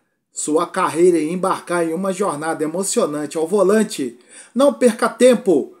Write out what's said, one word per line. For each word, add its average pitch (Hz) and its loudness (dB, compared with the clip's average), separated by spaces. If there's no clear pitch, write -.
sua 160 -2
carreira 170 2
e 156 -4
embarcar 175 -4
em 160 -4
uma 190 -4
jornada 160 -4
emocionante 160 -4
ao 160 -2
volante, 196 0
não 269 4
perca 226 0
tempo. 214 2